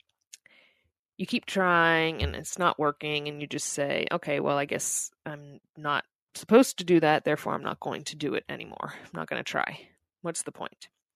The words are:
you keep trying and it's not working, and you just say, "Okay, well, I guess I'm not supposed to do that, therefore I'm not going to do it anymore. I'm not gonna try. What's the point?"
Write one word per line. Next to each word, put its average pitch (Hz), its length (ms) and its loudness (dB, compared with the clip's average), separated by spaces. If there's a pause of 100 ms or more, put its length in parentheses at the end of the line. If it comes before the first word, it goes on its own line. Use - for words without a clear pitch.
(1160)
you 180 100 -6
keep - 180 -2
trying 165 800 4
and - 120 -2
it's - 220 -8
not 175 220 2
working, 147 480 -2
and 147 120 -8
you 147 60 -6
just - 280 -6
say, 139 380 0
"Okay, 147 280 0
well, 143 180 2
I 143 80 0
guess - 460 -4 (120)
I'm 147 360 -14 (180)
not 147 260 -2 (300)
supposed - 460 6
to 190 40 -8
do 170 160 6
that, 156 240 4
therefore 147 300 0
I'm - 80 -4
not - 180 -6
going - 260 -6
to - 100 -10
do 147 180 -4
it - 160 -2
anymore. - 460 -10
I'm - 180 -18
not - 140 -6
gonna - 160 -4
try. - 440 -4 (340)
What's 170 200 -6
the - 100 -10
point?" - 380 -12 (260)